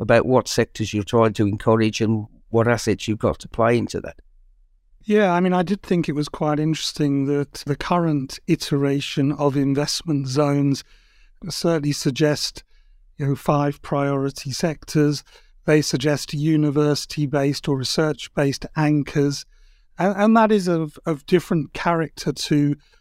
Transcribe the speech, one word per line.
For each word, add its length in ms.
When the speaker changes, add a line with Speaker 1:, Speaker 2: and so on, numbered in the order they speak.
Speaker 1:
about 260
what 220
sectors 460
you're 80
trying 320
to 120
encourage 540
and 260
what 180
assets 380
you've 120
got 220
to 80
play 280
into 240
that. 200
Speaker 2:
Yeah, 300
I 80
mean, 120
I 100
did 200
think 260
it 60
was 140
quite 300
interesting 680
that 400
the 100
current 680
iteration 880
of 240
investment 720
zones 560
certainly 420
suggest, 720
you 80
know, 80
five 480
priority 720
sectors, 680
they 180
suggest 520
university-based 1300
or 100
research-based 880
anchors. 680
And, 180
and 200
that 160
is 160
of, 380
of 200
different 460
character 600
to 440